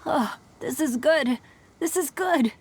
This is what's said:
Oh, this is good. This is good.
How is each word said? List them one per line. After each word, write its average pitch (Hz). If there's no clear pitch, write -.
Oh, 226
this 247
is 262
good. 262
This -
is 349
good. 339